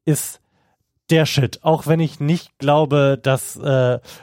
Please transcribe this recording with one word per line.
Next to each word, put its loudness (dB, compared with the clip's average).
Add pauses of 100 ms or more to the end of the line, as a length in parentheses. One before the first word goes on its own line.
ist -4 (680)
der 4
Shit. -2
Auch 0
wenn 2
ich -4
nicht -4
glaube, 2
dass, -4
äh, 0 (240)